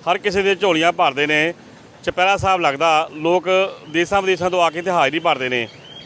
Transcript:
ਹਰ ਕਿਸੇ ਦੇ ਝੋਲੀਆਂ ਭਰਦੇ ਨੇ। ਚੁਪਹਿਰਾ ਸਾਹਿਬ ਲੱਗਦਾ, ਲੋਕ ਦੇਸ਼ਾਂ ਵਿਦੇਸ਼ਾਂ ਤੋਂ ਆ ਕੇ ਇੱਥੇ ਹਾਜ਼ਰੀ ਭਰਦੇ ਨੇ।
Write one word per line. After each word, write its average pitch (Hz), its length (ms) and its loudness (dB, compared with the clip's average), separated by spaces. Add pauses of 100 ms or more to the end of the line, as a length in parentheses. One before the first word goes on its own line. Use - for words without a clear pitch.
(120)
ਹਰ 190 60 0
ਕਿਸੇ 196 240 -2
ਦੇ 196 140 2
ਝੋਲੀਆਂ 170 360 2
ਭਰਦੇ 147 360 0
ਨੇ। 156 260 0 (520)
ਚੁਪਹਿਰਾ 185 320 0
ਸਾਹਿਬ 190 240 0
ਲੱਗਦਾ, 156 520 2
ਲੋਕ 160 320 -2 (440)
ਦੇਸ਼ਾਂ 175 320 0
ਵਿਦੇਸ਼ਾਂ 185 280 0
ਤੋਂ 175 140 2
ਆ 165 60 4
ਕੇ 156 100 -10
ਇੱਥੇ 180 120 -4
ਹਾਜ਼ਰੀ 156 280 0
ਭਰਦੇ 143 300 0
ਨੇ। 120 180 -2 (380)